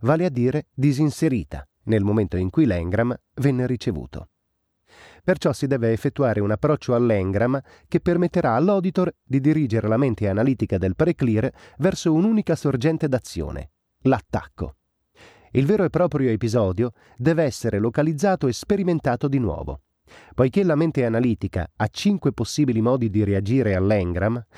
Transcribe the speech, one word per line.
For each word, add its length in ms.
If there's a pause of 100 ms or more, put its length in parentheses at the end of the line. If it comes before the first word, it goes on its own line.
vale 240
a 60
dire 440
disinserita, 920 (160)
nel 180
momento 340
in 140
cui 140
l'engram 520 (180)
venne 320
ricevuto. 640 (920)
Perciò 280
si 140
deve 260
effettuare 480
un 100
approccio 440
all'engram 640 (280)
che 100
permetterà 560
all'auditor 580 (120)
di 160
dirigere 480
la 80
mente 320
analitica 500
del 160
preclear 560 (280)
verso 340
un'unica 420
sorgente 540
d'azione, 640 (320)
l'attacco. 720 (760)
Il 140
vero 180
e 60
proprio 400
episodio 600 (240)
deve 260
essere 360
localizzato 680
e 60
sperimentato 720
di 120
nuovo. 420 (540)
Poiché 280
la 140
mente 280
analitica 720
ha 160
cinque 420
possibili 480
modi 280
di 160
reagire 500
all'engram 680 (140)